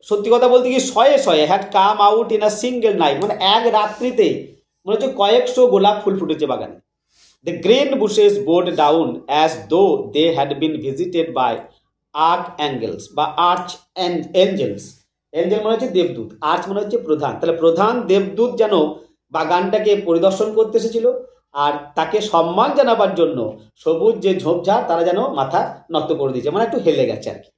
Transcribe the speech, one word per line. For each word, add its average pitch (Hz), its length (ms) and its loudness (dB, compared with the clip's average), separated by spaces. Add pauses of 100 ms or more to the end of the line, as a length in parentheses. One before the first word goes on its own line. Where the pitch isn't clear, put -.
সত্যি 208 300 -2
কথা 247 140 4
বলতে 247 220 4
কি, 254 100 2
শয়ে 262 380 4
শয়ে 156 300 2
had 190 160 2
come 208 360 2
out 214 320 4
in 208 120 0
a 208 80 4 (100)
single 233 340 0
night, 147 260 0
মানে, 208 180 -2
এক 214 280 2
রাত্রিতেই 214 880 -2 (280)
মনে 202 100 -2
হচ্ছে 202 220 -4
কয়েকশো 240 500 2
গোলাপ 202 360 2
ফুল 190 160 -2
ফুটেছে 151 260 -4
বাগানে। 117 340 -8 (680)
The 170 160 -8
green 262 280 4 (100)
bushes 208 340 4 (120)
bowed 180 300 2
down 156 320 2 (200)
as 156 240 2 (180)
though 175 240 4 (180)
they 156 240 2
had 139 140 -2 (100)
been 156 220 -2
visited 165 520 -4
by 123 220 -2 (600)
archangels 143 840 -2 (120)
বা 147 100 -2
আর্চ 175 520 -2 (580)
এঞ্জেলস। 156 500 0 (480)
এঞ্জেল 180 320 -2
মানে 220 100 0
হচ্ছে 247 160 -4
দেবদূত, 135 520 -4
আর্চ 185 260 -2
মানে 196 120 -4
হচ্ছে 202 180 -4
প্রধান। 143 420 -4
তাহলে 170 180 -2
প্রধান 185 440 2
দেবদূত 196 540 0
যেন 214 160 2 (600)
বাগানটাকে 196 720 0
পরিদর্শন 190 480 0
করতে 220 240 0
এসেছিল, 226 340 0 (420)
আর 147 200 0 (220)
তাকে 165 260 0
সম্মান 175 540 0
জানাবার 208 400 2
জন্য 127 440 -2 (160)
সবুজ 165 440 0
যে 185 200 0
ঝোপঝাড়, 175 480 0
তারা 170 160 0
যেন 196 240 0
মাথা 165 640 -4
নত 165 200 -2
করে 139 200 -2
দিয়েছে, 127 180 -4
মানে, 208 160 0
একটু 208 120 -4
হেলে 147 280 2
গেছে 113 260 -6
আর - 40 -10
কি। - 220 -20